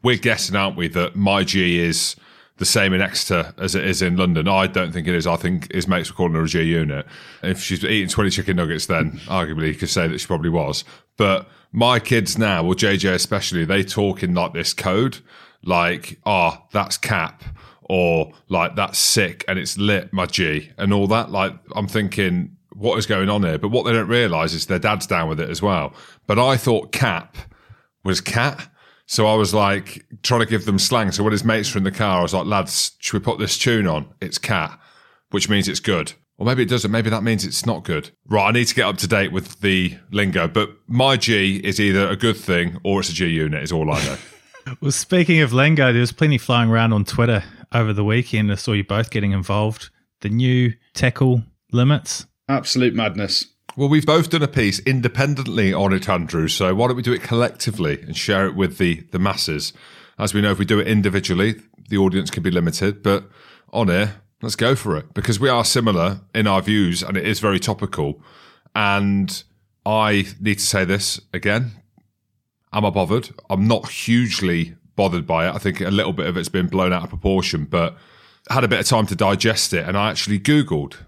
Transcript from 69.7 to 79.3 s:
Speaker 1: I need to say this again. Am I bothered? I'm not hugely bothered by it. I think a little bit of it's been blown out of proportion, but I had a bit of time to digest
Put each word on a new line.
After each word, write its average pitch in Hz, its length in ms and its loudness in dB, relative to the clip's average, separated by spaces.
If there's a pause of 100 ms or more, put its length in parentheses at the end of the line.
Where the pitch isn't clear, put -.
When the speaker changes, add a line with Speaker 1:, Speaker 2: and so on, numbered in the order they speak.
Speaker 1:
I 104 400 2 (140)
need 101 180 0
to - 80 -4
say 95 180 2
this 98 340 -2 (140)
again. 107 400 -2 (1000)
Am 107 120 0
I 101 60 4
bothered? 98 400 0 (180)
I'm 98 180 2
not 113 220 2
hugely 95 840 0 (200)
bothered 90 320 0
by 82 220 0
it. 90 60 -4
I 98 40 -4
think 95 220 -4
a 92 100 -2
little 98 220 0
bit 78 140 -4
of 87 100 -2
it's 85 140 -6
been 90 160 0
blown 90 260 0
out 87 120 -2
of - 40 -12
proportion, 90 560 -2
but 82 320 -2 (540)
I 123 40 -2
had 127 100 2
a 113 40 0
bit 98 120 2
of 101 60 -2
time 110 200 2
to 95 100 -6
digest 101 560 0